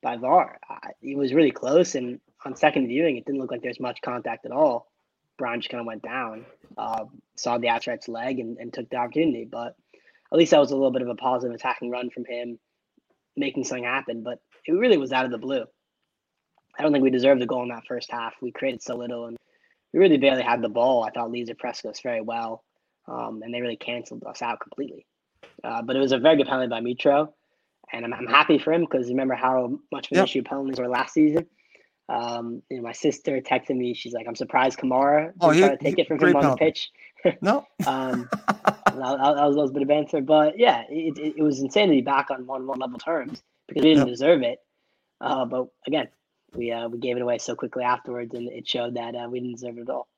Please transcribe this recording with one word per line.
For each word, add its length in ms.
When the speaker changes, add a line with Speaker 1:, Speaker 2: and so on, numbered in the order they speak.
Speaker 1:
by 140
var. 420
I, 220
it 140
was 180
really 160
close, 440
and 240
on 120
second 320
viewing, 300
it 80
didn't 140
look 100
like 120
there's 180
much 220
contact 440
at 60
all. 380
Bryan 220
just 100
kinda 140
went 180
down, 420
uh, 260
saw 220
the 100
Atrett's 400
leg 320
and, 180
and 140
took 180
the 60
opportunity. 480
But 320
at 60
least 140
that 80
was 100
a 60
little 140
bit 120
of 60
a 60
positive 400
attacking 360
run 200
from 140
him, 340
making 280
something 200
happen. 380
But 180
it 60
really 260
was 140
out 140
of 40
the 80
blue. 260
I 40
don't 100
think 100
we 80
deserved 320
the 40
goal 160
in 60
that 180
first 240
half. 300
We 100
created 320
so 140
little, 300
and 100
we 80
really 160
barely 260
had 200
the 80
ball. 340
I 60
thought 200
Leeds 280
pressed 260
us 160
very 220
well, 420
um, 360
and 80
they 80
really 160
canceled 480
us 160
out 200
completely. 440
Uh, 180
but 140
it 40
was 120
a 60
very 180
good 100
penalty 220
by 120
Mitro, 480
and 120
I'm, 100
I'm 120
happy 320
for 140
him 140
'cause 220
remember 260
how 440
much 140
of 60
an 60
Speaker 2:
Yep. 60
Speaker 1:
issue 180
penalties 360
were 100
last 260
season. 320
Um, 600
you 100
know, 40
my 100
sister 480
texted 360
me. 180
She's 180
like, 140
"I'm 80
surprised 440
Kamara 480
didn't 140
Speaker 2:
Oh, 100
he, 100
Speaker 1:
try 100
to 60
take 200
Speaker 2:
he, 60
Speaker 1:
it 60
from 100
Speaker 2:
great 120
Speaker 1:
him 60
on 60
the 140
Speaker 2:
penalty. 80
Speaker 1:
pitch." 260
<laughs> 160
Speaker 2:
No. 240
Speaker 1:
Um, 500
Speaker 2:
<laughs> 120
Speaker 1:
that, 480
that 0
was, 580
that 80
was 80
a 20
bit 100
of 60
banter, 320
but 380
yeah, 320
it, 280
it, 180
it 60
was 180
insane 280
to 60
be 60
back 320
on 140
one 200
one 140
level 180
terms 440
because 160
we 60
didn't 180
Speaker 2:
Yep. 60
Speaker 1:
deserve 280
it. 160
Uh, 240
but 240
again, 220
we, 180
uh, 160
we 100
gave 180
it 60
away 160
so 160
quickly 300
afterwards, 500
and 160
it 180
showed 260
that, 200
uh, 160
we 80
didn't 160
deserve 240
it 40
at 80
all. 260